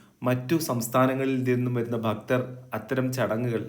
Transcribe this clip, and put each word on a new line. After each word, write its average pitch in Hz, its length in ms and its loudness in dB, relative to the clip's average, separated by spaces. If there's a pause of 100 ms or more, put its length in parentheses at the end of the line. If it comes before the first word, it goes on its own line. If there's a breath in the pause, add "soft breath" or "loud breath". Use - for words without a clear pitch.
(240 loud breath)
മറ്റു 127 320 0
സംസ്ഥാനങ്ങളിൽ 131 880 2
നിന്നും 123 320 2
വരുന്ന 120 220 -2
ഭക്തർ 117 600 -2 (160)
അത്തരം 127 400 -2
ചടങ്ങുകൾ, 113 560 -2